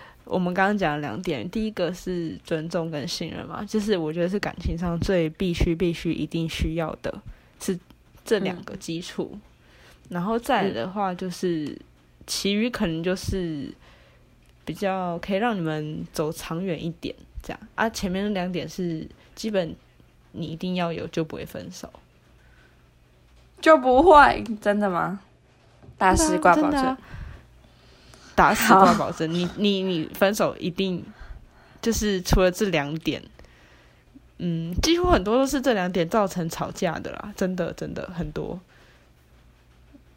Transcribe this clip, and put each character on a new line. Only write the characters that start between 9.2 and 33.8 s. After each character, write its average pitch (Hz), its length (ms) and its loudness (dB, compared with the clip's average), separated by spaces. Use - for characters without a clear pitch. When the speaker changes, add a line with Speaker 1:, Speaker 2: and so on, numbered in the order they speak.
Speaker 2:
嗯。 208 80 -16
Speaker 1:
然 175 120 -4
后 220 160 0
再 233 240 0
来 196 80 2
的 185 180 -4
话， 190 240 -4
就 180 160 -6
是， 170 380 -2
Speaker 2:
嗯。 - 140 -10
Speaker 1:
其 - 260 -2
余 220 160 0
可 220 160 -2
能 165 160 -2
就 180 140 0
是 170 580 -4
比 160 120 -8
较 185 420 -2
可 196 160 -4
以 190 40 2
让 220 200 0
你 - 20 -4
们 156 540 -4
走 156 180 -2
长 165 320 -6
远 175 220 -4
一 170 60 -4
点， - 140 -8
这 - 100 -12
样 - 80 -12
啊。 226 160 0
前 202 220 -4
面 190 120 -2
那 208 60 -2
两 185 220 -2
点 160 180 -6
是 165 380 -6
基 - 160 -8
本 190 260 -2
你 170 120 -8
一 160 100 -8
定 180 200 -4
要 170 180 -2
有， 170 140 -8
就 165 180 -2
不 - 100 -12
会 - 100 -10
分 - 260 -12
手。 - 200 -16
Speaker 2:
就 311 180 8
不 254 260 6
会， 294 400 10
真 208 180 2
的 202 100 2
吗？ 170 300 -2
打 185 180 6
死 - 220 4
挂 175 180 8
保 302 60 4
证。 - 100 2
Speaker 1:
真 - 0 -
的 285 60 2
啊， 262 60 2
真 - 20 2
的 262 40 2
啊。 262 80 -4
打 170 200 6
死 220 200 4
挂 190 200 10
保 - 180 0
证。 165 180 -4
Speaker 2:
好。 165 60 -2
Speaker 1:
你， 175 220 0
你， 196 260 0
你 175 300 -2
分 196 200 2
手 185 240 0
一 - 120 -4
定， 180 340 -4
就 233 100 0
是 208 300 0
除 - 180 2
了 185 100 6
这 196 200 0
两 147 300 0
点， 143 220 -4